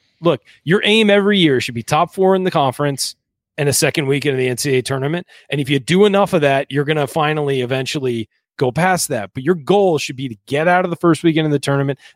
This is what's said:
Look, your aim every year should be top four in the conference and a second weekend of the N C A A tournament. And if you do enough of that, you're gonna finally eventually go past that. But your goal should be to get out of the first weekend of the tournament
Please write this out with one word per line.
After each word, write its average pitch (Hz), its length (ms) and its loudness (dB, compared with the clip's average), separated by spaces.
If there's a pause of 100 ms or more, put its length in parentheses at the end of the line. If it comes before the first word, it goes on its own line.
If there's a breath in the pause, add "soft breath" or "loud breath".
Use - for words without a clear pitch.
(180)
Look, 160 220 0 (220 soft breath)
your 190 200 2
aim 214 280 4
every 202 260 4
year 143 240 4
should 120 140 -8
be 117 80 -6
top 160 280 0
four 190 240 2
in 185 80 -2
the 180 80 0
conference 143 640 -2 (420)
and 143 100 0
a 135 60 0
second 147 340 0
weekend 139 280 0
of 131 40 -2
the 127 80 0
N 127 80 -2
C 135 200 -2
A - 20 2
A 127 40 2
tournament. 139 460 -6 (220 soft breath)
And 143 100 -4
if 127 100 -4
you 139 100 2
do 180 260 4
enough 196 260 2
of 180 80 2
that, 139 320 0
you're 139 140 0
gonna 147 220 0
finally 147 520 -2
eventually 127 720 -4 (260)
go 127 160 0
past 175 380 0
that. 107 240 -6
But 135 100 -10
your 175 120 2
goal 175 420 2
should 135 180 -6
be 131 140 -8
to 110 60 -12 (100)
get 156 240 0
out 180 160 2
of 175 60 -6
the 170 40 -4
first 165 280 2
weekend 160 220 2
of 151 60 0
the 143 80 0
tournament 139 400 -2 (160 soft breath)